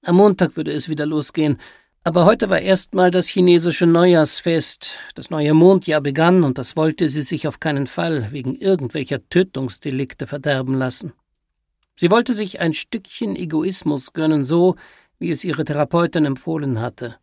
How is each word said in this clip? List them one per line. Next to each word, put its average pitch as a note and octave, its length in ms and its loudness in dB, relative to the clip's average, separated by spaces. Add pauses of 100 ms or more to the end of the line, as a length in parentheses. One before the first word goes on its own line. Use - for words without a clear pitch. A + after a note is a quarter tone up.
Am F3 140 2
Montag F#3+ 400 4
würde D#3 160 -6
es D3+ 160 -6
wieder D3+ 180 -4
losgehen, D3+ 520 -2 (460)
aber E3+ 200 2
heute G3+ 240 4
war E3+ 120 0
erstmal F#3 500 2
das F3 160 0
chinesische F3 600 4
Neujahrsfest. E3+ 1120 2 (160)
Das - 120 -16
neue D3+ 240 0
Mondjahr E3+ 480 6
begann D#3+ 440 2
und C3 120 0
das C3 200 -8
wollte D#3 340 0
sie D3 120 -4
sich D3+ 260 -6
auf - 120 -10
keinen C#3 260 -2
Fall D#3 440 -4
wegen B2+ 240 -6
irgendwelcher C#3+ 760 -4
Tötungsdelikte C3+ 960 -4
verderben C3 480 -4
lassen. C3 380 -6 (840)
Sie E3+ 140 2
wollte A#3+ 220 2
sich G#3 280 -6
ein E3 120 0
Stückchen - 640 -8
Egoismus D#3 760 -4
gönnen, D#3 320 0
so E3+ 320 2 (420)
wie E3+ 120 -6
es - 140 -6
ihre D#3+ 200 -4
Therapeutin D#3 600 0
empfohlen C#3 560 -4
hatte. A#2+ 420 -10